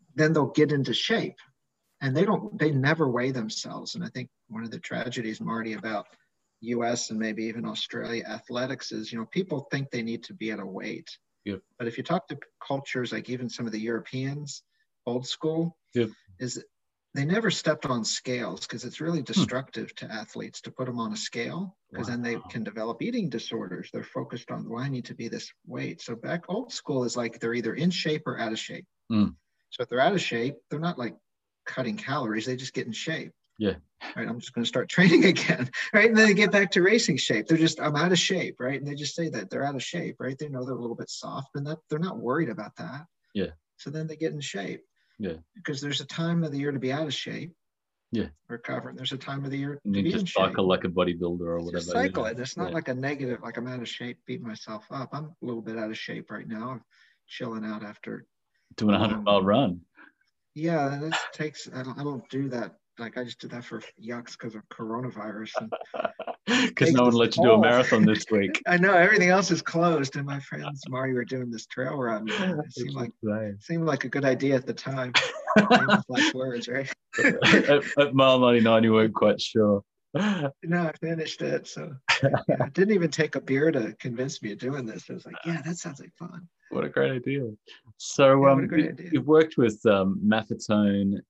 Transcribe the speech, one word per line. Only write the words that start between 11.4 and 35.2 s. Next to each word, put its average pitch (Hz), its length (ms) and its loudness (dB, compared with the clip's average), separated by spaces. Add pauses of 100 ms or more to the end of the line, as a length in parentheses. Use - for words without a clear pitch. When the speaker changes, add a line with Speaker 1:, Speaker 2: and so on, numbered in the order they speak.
Speaker 2:
Yep. 98 160 -6 (180)
Speaker 1:
But 117 80 -6
if 117 100 -6
you 131 60 -6
talk 175 260 -2
to 143 100 -10 (260)
cultures, 131 480 -6
like 113 160 -8
even 123 200 -6
some 120 160 -8
of 113 80 -6
the 107 60 -6
Europeans, 131 840 -6 (420)
old 127 220 -4
school, 165 500 -4 (160)
Speaker 2:
Yep. 117 160 2 (300)
Speaker 1:
is 123 240 -8 (520)
they 139 100 -2
never 202 260 0
stepped - 340 -2
on 123 200 -2
scales 113 640 -6
'cause 123 180 -10
it's 120 160 -12
really 160 200 -2 (140)
Speaker 2:
Hmm. 170 100 2
Speaker 1:
destructive 123 500 -6
to - 160 -12
athletes 107 500 -12
to - 100 -14
put 131 180 -8
'em 120 100 -6
on 110 140 -4
a 104 40 -6
scale, 147 600 -8 (160)
'cause 113 140 -8
then 120 140 -4
they 120 160 -4
Speaker 2:
Wow. - 120 -10
Speaker 1:
can 113 140 -8
develop 110 380 -8
eating 214 280 -4
disorders. 107 600 -8
They're 110 120 -10
focused - 480 -10
on, 110 180 -8
"Well, 117 140 -8
I 139 60 -4
need 127 160 -6
to 143 100 -14
be 117 140 -10
this - 220 -10 (140)
weight." 135 360 -10
So - 140 -10
back 170 340 -8
old 240 240 -6
school 135 320 -4
is 117 120 -4
like 117 220 -6
they're 117 140 -2
either 113 220 -4
in 170 160 0
shape 151 360 -4
or 123 120 -6
out 113 140 -4
of 110 60 -6
shape. - 260 -12 (240)
Speaker 2:
Hmm. 104 260 2 (360)
Speaker 1:
So - 120 -6
if - 60 -4
they're 123 120 0
out 170 140 6
of 170 60 0
shape, 120 360 -4 (120)
they're 147 100 -8
not, 170 200 -4
like, 120 180 -8 (480)
cutting 117 320 -4
calories, 113 500 -4
they 127 100 -2
just 135 160 -10
get - 140 -4
in 113 60 -8
shape. 160 400 -8 (240)
Speaker 2:
Yeah. 98 200 0 (380)
Speaker 1:
Right, 117 140 -6
"I'm 117 100 -8
just - 140 -14
gonna 117 140 -2
start - 220 -2
<laughs> - 60 -8
training 175 300 8